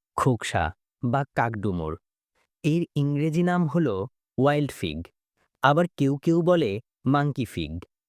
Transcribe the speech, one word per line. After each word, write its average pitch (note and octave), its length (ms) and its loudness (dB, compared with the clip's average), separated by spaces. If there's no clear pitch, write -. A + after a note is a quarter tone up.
খোকসা A2 480 0
বা A#2+ 180 0
কাকডুমুর। G2+ 600 -2
এর E3 180 2
ইংরেজি D3 480 0
নাম F3+ 260 2
হল D#3 180 0
ওয়াইল্ড C#3+ 340 2
ফিগ, D#2 260 -6
আবার D3 240 4
কেউ C#3 200 2
কেউ E3 260 2
বলে D#3+ 280 2
মাঙ্কি C#3 400 0
ফিগ, D#2 280 -6